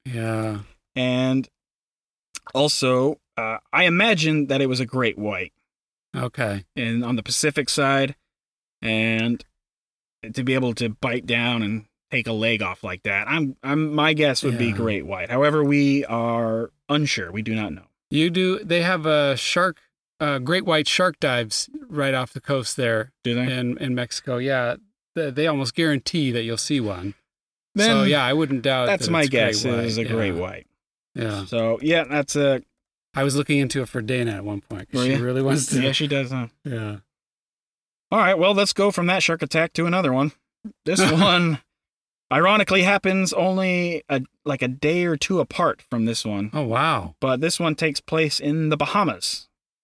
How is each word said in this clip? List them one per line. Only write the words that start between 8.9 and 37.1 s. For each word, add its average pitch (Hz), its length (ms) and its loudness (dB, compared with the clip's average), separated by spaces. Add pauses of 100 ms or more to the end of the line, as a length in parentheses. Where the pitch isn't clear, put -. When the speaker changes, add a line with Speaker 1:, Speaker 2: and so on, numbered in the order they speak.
Speaker 2:
to 131 100 -4
be 131 100 0
able 127 220 0
to 117 140 -4
bite 120 360 -4
down 117 380 0
and 107 220 -4 (260)
take 120 160 -2
a 117 60 -2
leg 110 280 0
off 92 220 -6
like 92 200 -10
that, 101 240 -2
I'm, 143 360 -2
I'm, 147 300 -2
my 151 200 2
guess 147 300 0
would 127 140 0
be 120 100 0
Speaker 1:
Yeah. 107 80 0
Speaker 2:
great 104 300 -2
white. 92 240 -8
However, 147 340 2
we 143 420 2
are 117 680 -2 (180)
unsure. 139 420 -2
We 104 100 -6
do 110 140 -2
not 104 180 -4
know. - 120 -16 (260)
Speaker 1:
You 156 180 2
do. 185 340 0
They 175 200 0
have 175 240 -2
a 143 300 2
shark, 175 420 -2 (400)
uh, 147 200 -2
great 170 260 0
white 156 220 2
shark 185 320 0
dives 120 500 -2 (200)
right 143 240 -2
off 127 200 -4
the 135 80 -12
coast 135 360 -4
there 113 340 0 (120)
Speaker 2:
Do 120 100 0
they? 123 180 -2
Speaker 1:
in, 127 280 -2
in 127 160 -2
Mexico. 123 420 -4
Yeah, 127 380 -2 (400)
they, 151 160 -2
they 147 160 0
almost 135 260 -2
guarantee 151 580 0
that 117 120 -2
you'll 113 140 -4
see 143 220 0
one. 101 360 -4 (600)
So 214 260 4
Speaker 2:
Then 135 80 4
Speaker 1:
yeah, 143 140 4
I 127 100 2
wouldn't 139 280 0
doubt 131 240 2
Speaker 2:
that's 190 220 0
Speaker 1:
that 170 40 0
Speaker 2:
my 165 100 2
Speaker 1:
it's 143 80 2
Speaker 2:
guess. 107 340 2
Speaker 1:
great 120 160 0
Speaker 2:
It 117 60 -2
is 110 120 -2
a 117 60 -2
Speaker 1:
white. 110 80 -4
Speaker 2:
great 107 240 0
Speaker 1:
Yeah. 85 40 -4
Speaker 2:
white. - 280 -8 (480)
Speaker 1:
Yeah. 104 300 -4
Speaker 2:
So 113 360 0
yeah, 160 220 2
that's 143 320 -2
a. 139 260 2 (540)
Speaker 1:
I 135 80 0
was 135 120 0
looking 143 240 2
into 135 220 -2
it 120 80 -6
for 123 120 -6
Dana 120 300 -2
at 101 140 -8
one 104 160 -6
point, - 300 -14
'cause 127 100 -2
Speaker 2:
Were 123 40 0
Speaker 1:
she 131 80 2
Speaker 2:
ya? 139 100 0
Speaker 1:
really 127 180 0
wants 139 260 0
to. 131 140 0
Speaker 2:
Yeah, 135 100 2
she 147 160 0
does, 139 240 -2
huh? 127 160 -4 (160)
Speaker 1:
Yeah. 107 340 -6 (1120)